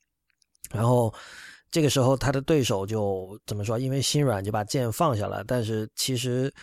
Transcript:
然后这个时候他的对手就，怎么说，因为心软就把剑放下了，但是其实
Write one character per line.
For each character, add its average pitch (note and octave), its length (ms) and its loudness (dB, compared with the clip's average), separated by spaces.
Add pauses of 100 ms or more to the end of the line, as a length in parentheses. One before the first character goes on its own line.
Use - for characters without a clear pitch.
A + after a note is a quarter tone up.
(720)
然 A2+ 160 0
后 A#2+ 240 4 (600)
这 E3 100 2
个 C#3+ 80 6
时 C#3 100 2
候 C3 160 4
他 C#3 160 0
的 C3+ 80 -2
对 C#3 240 2
手 G2+ 220 0
就， G2+ 600 -2
怎 G#2+ 100 -6
么 G2+ 80 -4
说， A2+ 140 -2
因 C3 100 -2
为 C3+ 100 0
心 D3 240 2
软 G#2 200 2
就 G#2 80 -4
把 G#2+ 120 0
剑 A#2+ 280 -2
放 C#3 260 2
下 G2+ 80 -2
了， G2 220 -6
但 B2 180 0
是 A2 300 -4
其 C3+ 200 -2
实 B2+ 460 -2